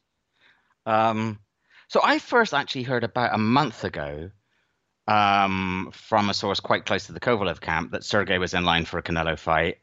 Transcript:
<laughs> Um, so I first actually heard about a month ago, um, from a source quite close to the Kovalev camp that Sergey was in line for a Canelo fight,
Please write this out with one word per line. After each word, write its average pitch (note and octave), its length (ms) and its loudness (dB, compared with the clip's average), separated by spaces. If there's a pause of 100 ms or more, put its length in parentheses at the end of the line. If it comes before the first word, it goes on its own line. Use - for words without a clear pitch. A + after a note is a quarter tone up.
<laughs> - 40 -20 (800)
Um, A2 540 0 (480)
so - 160 0
I C#4 160 2
first A#3 340 0
actually C#3 300 -4
heard A#2+ 200 -2
about A#2+ 300 0
a G#2+ 60 2
month A2+ 460 2
ago, D2+ 440 -8 (800)
um, G2 840 2
from G#2 360 0
a G2 40 0
source G2 260 -2
quite G#2 260 -2
close F#2+ 220 -2
to E2+ 60 -16
the E2 60 -12
Kovalev G2+ 400 0
camp D#2+ 320 -4
that - 120 -8
Sergey G2 340 0
was F2+ 160 -2
in F2+ 100 0
line E2+ 220 2
for F2+ 120 -8
a E2+ 60 -4
Canelo D#2+ 340 -2
fight, E2 460 0